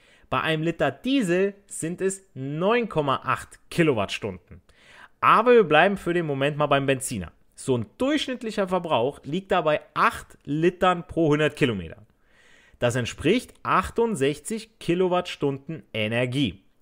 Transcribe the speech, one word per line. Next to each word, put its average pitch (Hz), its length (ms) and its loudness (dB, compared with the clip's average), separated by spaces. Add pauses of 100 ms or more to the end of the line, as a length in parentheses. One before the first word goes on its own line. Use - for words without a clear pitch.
(320)
Bei 127 100 0
einem 160 220 -2
Liter 160 260 0
Diesel 196 640 0 (140)
sind 170 340 -8
es 190 320 -4
neun 175 560 -2
Komma 143 340 0
acht - 360 -6 (100)
Kilowattstunden. 101 920 -2 (600)
Aber 202 320 6
wir 226 100 8
bleiben 165 320 4
für 175 180 -4
den 170 120 0
Moment 143 320 -2
mal 151 80 2
beim 139 200 2
Benziner. 123 460 -4 (240)
So 127 220 -2
ein 113 80 -4 (120)
durchschnittlicher 247 720 -2
Verbrauch 156 560 -2
liegt 165 280 -6
dabei 156 280 2 (140)
acht - 500 -2
Litern 175 640 0
pro 165 220 0
hundert 147 260 2
Kilometer. 98 420 -2 (840)
Das 120 160 0
entspricht 143 580 -2 (100)
achtundsechzig 180 1160 -2
Kilowattstunden 170 1040 -2 (100)
Energie 120 720 -2 (180)